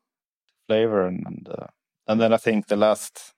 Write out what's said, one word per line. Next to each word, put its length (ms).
flavor, 400
and, 200
and, 220
uh, 180
and 120
then 120
I 60
think 280
the 100
last 600